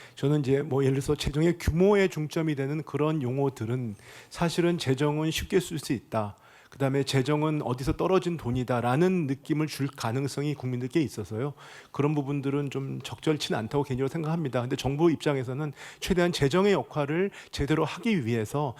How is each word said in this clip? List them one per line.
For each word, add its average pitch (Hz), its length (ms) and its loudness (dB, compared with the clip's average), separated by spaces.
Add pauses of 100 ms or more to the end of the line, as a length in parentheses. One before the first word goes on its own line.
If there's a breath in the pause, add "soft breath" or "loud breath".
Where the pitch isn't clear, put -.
(160 loud breath)
저는 147 240 2
이제 135 220 2
뭐, 139 200 0
예를 135 180 2
들어서 147 140 0
재정의 165 440 0
규모에 190 500 4
중점이 156 460 -2
되는 139 280 -2
그런 151 400 0
용어들은 123 720 -2 (340 loud breath)
사실은 170 500 2
재정은 147 520 2
쉽게 185 300 0
쓸 170 180 -4
수 - 140 -4
있다. 104 440 -4 (340 loud breath)
그다음에 139 320 0
재정은 147 600 0
어디서 127 300 -2
떨어진 175 440 2
돈이다라는 127 880 2
느낌을 147 420 -2
줄 135 180 -4
가능성이 139 680 -4
국민들께 127 460 -2
있어서요. 113 540 -4 (380 loud breath)
그런 147 220 0
부분들은 143 540 -2
좀 135 320 -6
적절치는 - 580 -2
않다고 131 260 0
개인적으로 131 240 -2
생각합니다. 156 520 -2
근데 120 160 -2
정부 143 340 2
입장에서는 139 640 -2 (280 loud breath)
최대한 175 300 2
재정의 180 440 4
역할을 151 560 0 (220 loud breath)
제대로 147 340 2
하기 180 400 0
위해서 117 540 0